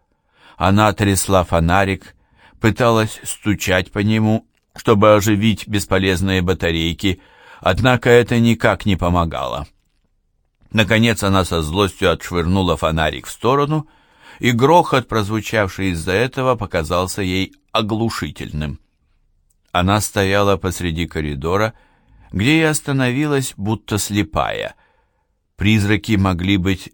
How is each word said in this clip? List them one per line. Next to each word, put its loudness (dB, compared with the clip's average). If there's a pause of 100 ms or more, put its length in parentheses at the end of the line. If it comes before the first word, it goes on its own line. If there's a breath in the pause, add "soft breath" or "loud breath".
(560 soft breath)
Она 2
трясла 2
фонарик, 0 (440 soft breath)
пыталась 0
стучать -2
по -4
нему, 0 (280)
чтобы 4
оживить 2
бесполезные 0
батарейки, -2 (400 loud breath)
однако 2
это 6
никак 2
не 2
помогало. -2 (1080)
Наконец 2
она 2
со -2
злостью 0
отшвырнула -2
фонарик -2
в -12
сторону, -2 (500 loud breath)
и 0
грохот, 2
прозвучавший -2
из-за -4
этого, 0
показался -4
ей -4 (180)
оглушительным. -6 (880)
Она 2
стояла 0
посреди -4
коридора, -4 (580 soft breath)
где 0
и 2
остановилась, -2
будто -4
слепая. -4 (800)
Призраки 0
могли 0
быть -4